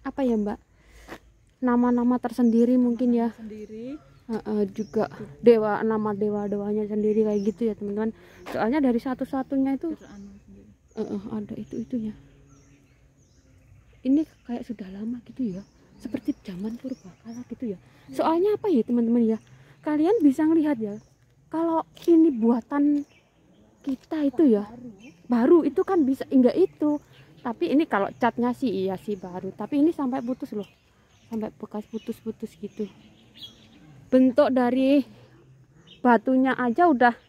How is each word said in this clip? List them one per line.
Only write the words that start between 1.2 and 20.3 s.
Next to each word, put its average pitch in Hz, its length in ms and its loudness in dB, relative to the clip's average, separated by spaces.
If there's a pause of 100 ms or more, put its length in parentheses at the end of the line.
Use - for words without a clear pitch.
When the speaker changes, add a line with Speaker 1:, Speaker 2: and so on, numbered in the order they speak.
Speaker 1:
Nama-nama 240 560 2
tersendiri 240 560 2
mungkin 247 380 2
ya. 233 180 2
Speaker 2:
Nama-nama 226 140 -12
sendiri. 214 420 -14 (460)
Speaker 1:
Heeh, 214 400 -2
juga - 400 -4 (320)
dewa, 214 400 4
nama 214 320 -2
dewa-dewanya 208 720 -4
sendiri 214 400 0
kayak 208 160 -2
gitu 214 240 -4
ya, 208 80 -2
teman-teman. 208 400 -6 (320)
Soalnya 226 320 -2
dari 254 160 2
satu-satunya 269 800 -4
itu, 330 160 -8
Speaker 2:
Beranu 202 480 -16
sendiri. - 320 -20 (240)
Speaker 1:
heeh, 208 260 -6 (140)
ada 214 240 -8
itu-itunya. 220 540 -8 (1900)
Ini 285 220 2 (240)
kayak 240 160 -8
sudah 208 240 -12
lama 220 400 -10
gitu 233 240 -6
ya. 185 100 -8 (380)
Seperti 269 320 -8 (100)
zaman 208 380 -10
purbakala 233 680 -14
gitu 226 300 -10
ya. - 20 -20 (320)
Soalnya 339 460 2
apa 403 160 -2
ya, 233 100 4
teman-teman 233 540 2
ya? - 20 -14 (460)
Kalian 320 400 2
bisa 294 240 4